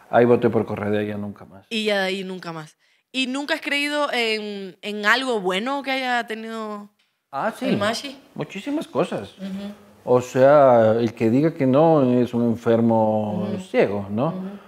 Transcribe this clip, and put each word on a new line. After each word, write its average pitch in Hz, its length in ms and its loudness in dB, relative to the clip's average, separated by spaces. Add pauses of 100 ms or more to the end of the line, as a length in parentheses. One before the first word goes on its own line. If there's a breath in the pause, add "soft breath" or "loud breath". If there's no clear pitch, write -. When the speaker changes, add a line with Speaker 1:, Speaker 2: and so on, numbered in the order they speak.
(100)
Speaker 1:
ahí 120 160 6
voté 120 240 4
por 104 160 0
Correa, 104 240 -6
de 104 100 0
ahí 104 80 -4
ya 104 100 -8
nunca 104 280 -12
más. 98 240 -20
Speaker 2:
Y 220 140 -4
ya 208 160 0
de 190 80 -2
ahí 190 160 -4
nunca 180 300 -10
más. 156 240 -16 (340)
¿Y 262 160 -4
nunca 285 280 -4
has 311 60 -10
creído 294 520 -2
en, 208 680 -4
en 208 240 -8
algo 240 360 0
bueno 226 420 -2
que 262 80 -6
haya 254 340 -2
tenido 220 640 -10 (400)
Speaker 1:
Ah, 170 260 -4
sí. 254 120 -8
Speaker 2:
el - 100 0
Mashi? 233 400 -4 (180)
Speaker 1:
Muchísimas 285 520 -8
cosas. - 500 -4
Speaker 2:
Ujú. 196 360 -12 (320)
Speaker 1:
O 127 160 4
sea, 127 760 6
el 117 160 0
que 113 160 0
diga 147 240 2
que 135 140 0
no 151 360 6
es 123 300 2
un 120 120 0
enfermo 110 1080 2
Speaker 2:
Ujú. - 100 -8
Speaker 1:
ciego, 101 460 -2
¿no? 127 200 -2
Speaker 2:
Ujú. 185 80 -8 (300 loud breath)